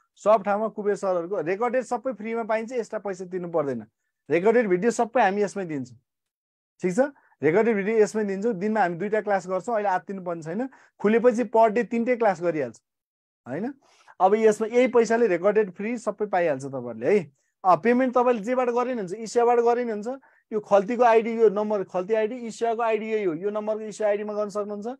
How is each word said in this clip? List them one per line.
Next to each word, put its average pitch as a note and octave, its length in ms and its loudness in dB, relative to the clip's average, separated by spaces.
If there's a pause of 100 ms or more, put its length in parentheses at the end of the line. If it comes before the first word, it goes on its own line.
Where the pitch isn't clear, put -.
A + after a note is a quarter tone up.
(160)
सब G#3 280 2
ठाउँमा G#3 240 -2
कुबेर G3+ 280 -2
सरहरूको F3+ 460 -2
रेकर्डेड A3 420 -2
सबै B3 300 -6
फ्रीमा A3+ 300 -6
पाइन्छ, A3 280 -4
एक्स्ट्रा A3 280 -6
पैसा F#3+ 260 -8
तिर्नु F3+ 260 -8
पर्दैन। C3+ 340 -2 (440)
रेकर्डेड G#3 380 4
भिडियो F#3 240 2
सबै A#3 300 0
हामी G3+ 200 2
यसमै G3 240 -4
दिन्छौँ। D3 320 -8 (840)
ठिक F#3 140 -2
छ? A3+ 40 0 (440)
रेकर्डेड G#3 320 4
भिडियो G3+ 220 0
यसमै G#3+ 260 2
दिन्छौँ। G3 300 -2
दिनमा G#3+ 280 -2
हामी F3 140 0
दुईटा G#3 260 -2
क्लास F#3+ 260 -2
गर्छौँ, F#3 280 -4
अहिले G#3 140 0
आत्तिनु F#3 340 -4
पनि E3+ 200 -8
छैन। G#3 260 -6 (300)
खुलेपछि A3+ 440 2
per A3 260 4
day G#3+ 220 -2
तिनटै A#3 240 0
क्लास G3+ 260 0
गरिहाल्छ, D3+ 400 -4 (640)
होइन? F#3+ 260 -8 (460)
अब F#3+ 160 4
यसमा A3 320 2
यही A#3+ 200 4
पैसाले A#3 400 4
रेकर्डेड F#3+ 440 2
फ्री A3 260 -6
सबै G#3 280 -6
पाइहाल्छ E3+ 400 0
तपाईँहरूले B2+ 540 0
है। D3 120 -6 (340)
अ, F3+ 100 6
पेमेन्ट B3 400 2
तपाईँले A#3+ 260 2
जेबाट B3 280 -2
गरे B3 240 -2
नि A#3 80 -6
हुन्छ, F3+ 120 -8
ई A3+ 140 -10
सेवाबाट A#3+ 320 2
गरे A#3+ 240 2
नि A#3 80 -4
हुन्छ, G#3 160 -6 (460)
यो G#3+ 60 -2
खल्तीको G#3 440 2
आइडी, A3+ 380 4
यो A3 80 8
नम्बर G#3 340 -2
खल्ती F#3 300 -4
आइडी, A3 220 -2
ई A#3 160 -10
सेवाको A3+ 300 -4
आइडी A3 240 0
यही A3 180 -2
हो, F3 100 0
यो F#3 160 -4
नम्बरको G#3+ 320 -4
ई G#3+ 100 -10
सेवा G#3 180 -2
आइडी G#3 140 0
मा G#3 100 -8
गर्न G#3 160 -4
सक्नुहुन्छ। G#3 380 -8 (120)